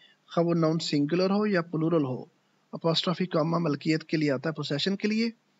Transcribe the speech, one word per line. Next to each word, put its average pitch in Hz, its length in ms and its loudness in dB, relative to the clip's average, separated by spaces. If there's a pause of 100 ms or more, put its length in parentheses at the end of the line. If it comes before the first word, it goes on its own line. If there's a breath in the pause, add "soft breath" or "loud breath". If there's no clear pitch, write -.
(300 soft breath)
खा - 120 0
वो 170 120 2
नाउन 160 240 2
सिंगुलर 160 540 0
हो 208 140 2
या 196 160 2
प्लूरल 165 420 0
हो, 127 260 -6 (440)
अपॉस्ट्रॉफी 165 520 0
कॉमा 165 340 0
मलकियत 156 440 0
के - 140 -2
लिए 151 120 2
आता 131 200 -2
है, 156 40 -4
पोसेशन 151 420 -2
के 214 120 -2
लिए। 220 220 0 (300)